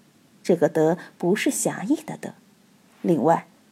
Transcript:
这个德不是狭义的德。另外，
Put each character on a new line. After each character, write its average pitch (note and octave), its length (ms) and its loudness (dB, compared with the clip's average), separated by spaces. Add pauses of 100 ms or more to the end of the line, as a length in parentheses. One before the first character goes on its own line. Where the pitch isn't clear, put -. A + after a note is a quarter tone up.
(420)
这 F3+ 140 2
个 D3+ 140 2
德 D#3+ 260 2 (220)
不 F3+ 180 0
是 D4+ 140 -2
狭 - 340 -4
义 C4+ 120 0
的 - 200 -12
德。 - 160 -14 (720)
另 E3 200 0
外， D#3+ 240 2 (260)